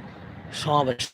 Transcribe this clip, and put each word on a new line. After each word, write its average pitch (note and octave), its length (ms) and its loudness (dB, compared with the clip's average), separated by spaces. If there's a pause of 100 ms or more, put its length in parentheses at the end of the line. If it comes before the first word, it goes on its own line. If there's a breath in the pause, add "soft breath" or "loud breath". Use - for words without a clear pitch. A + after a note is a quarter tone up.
(640)
সমাবেশ C#3+ 400 4 (120)